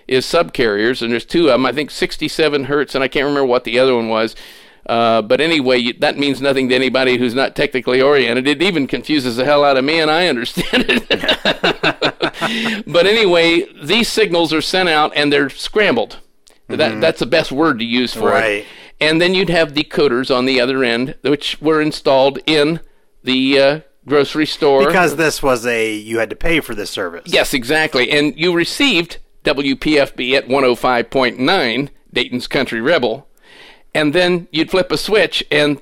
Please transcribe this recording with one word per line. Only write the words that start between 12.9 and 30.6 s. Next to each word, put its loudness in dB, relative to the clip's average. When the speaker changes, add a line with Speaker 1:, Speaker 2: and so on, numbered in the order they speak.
Speaker 1:
anyway, 2
these 0
signals 0
are 0
sent 0
out, 2
and 2
they're 2
scrambled. -2
That, -2
Speaker 2:
Mm-hmm. -8
Speaker 1:
that's 0
the -4
best 0
word 0
to -6
use -2
for -2
Speaker 2:
Right. 2
Speaker 1:
it. -14
And 2
then 2
you'd 0
have 0
decoders 0
on 0
the 2
other 0
end, -2
which -2
were 2
installed 0
in 2
the, 2
uh, 4
grocery 0
store. 2
Speaker 2:
Because 2
this -2
was 0
a, -2
you -4
had -2
to -10
pay 0
for -6
this -8
service. -8
Speaker 1:
Yes, 0
exactly. 0
And 0
you 0
received 0
W -2
P 0
F 0
B -2
at 0
one 2